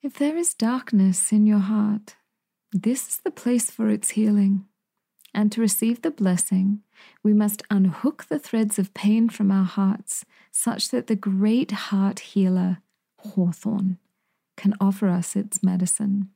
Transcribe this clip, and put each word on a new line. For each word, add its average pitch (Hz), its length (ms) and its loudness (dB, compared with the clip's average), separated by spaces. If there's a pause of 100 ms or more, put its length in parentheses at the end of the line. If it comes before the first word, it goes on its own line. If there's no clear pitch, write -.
If 277 100 -8
there 302 240 -2
is 339 160 -2
darkness 220 760 0
in 214 160 6
your 208 120 4
heart, 208 560 -2 (560)
this 220 360 -2
is - 100 -8
the 359 140 -6
place 247 400 -2
for 220 180 -2
its 208 220 -2
healing. 202 540 2 (680)
And 214 180 0
to 226 80 -6
receive 226 420 0
the 330 100 -2
blessing, 190 680 0 (420)
we 214 100 4
must 208 380 2
unhook 196 540 0
the 302 140 -4
threads 220 380 -2
of 190 160 -4
pain 220 340 2
from 202 240 0
our 190 140 2
hearts, - 580 -2 (280)
such - 400 -4
that 247 160 -4
the 226 80 0
great 208 560 0
heart 196 480 -2
healer, 185 580 0 (420)
Hawthorn, 190 760 -2 (580)
can 196 240 0
offer 196 300 0
us 175 260 -2
its 202 280 -4
medicine. 190 720 0